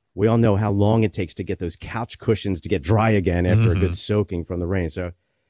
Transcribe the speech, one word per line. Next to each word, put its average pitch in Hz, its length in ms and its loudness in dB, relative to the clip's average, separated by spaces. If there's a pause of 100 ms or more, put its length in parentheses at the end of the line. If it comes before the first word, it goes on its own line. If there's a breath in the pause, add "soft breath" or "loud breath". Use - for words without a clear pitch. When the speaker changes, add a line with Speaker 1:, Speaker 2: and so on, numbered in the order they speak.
(160)
Speaker 1:
We 101 120 0
all 113 100 4
know 113 200 4
how 104 140 0
long 104 320 4
it 104 100 -2
takes 90 220 -6
to 98 100 -8
get 95 140 -6
those 87 200 -8
couch - 400 -10
cushions 101 400 -2
to - 80 -12
get 87 140 -2
dry 107 300 2
again 87 340 2
after 107 160 4
a 110 60 4
Speaker 2:
Mm-hmm. 85 120 2
Speaker 1:
good 87 160 0
soaking 95 480 -4
from 87 160 -6
the 87 80 -4
rain. 90 220 -2
So, 87 240 -8 (360)